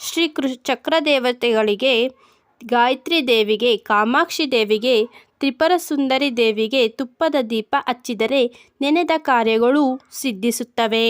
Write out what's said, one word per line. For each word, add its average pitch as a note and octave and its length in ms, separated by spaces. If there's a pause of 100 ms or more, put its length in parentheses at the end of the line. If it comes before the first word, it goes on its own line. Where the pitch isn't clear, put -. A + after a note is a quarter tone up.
ಶ್ರೀ - 280
ಕೃ-, C4+ 340
ಚಕ್ರದೇವತೆಗಳಿಗೆ, B3 1300 (680)
ಗಾಯತ್ರಿ B3 680
ದೇವಿಗೆ, A3 460 (140)
ಕಾಮಾಕ್ಷಿ B3+ 680
ದೇವಿಗೆ, A3 440 (400)
ತ್ರಿಪುರ C#4+ 400
ಸುಂದರಿ C#4 600
ದೇವಿಗೆ A3 520
ತುಪ್ಪದ D4 540
ದೀಪ A3 380
ಹಚ್ಚಿದರೆ B3 600 (400)
ನೆನೆದ D#4 380
ಕಾರ್ಯಗಳು A#3+ 680 (280)
ಸಿದ್ಧಿಸುತ್ತವೆ. A3+ 960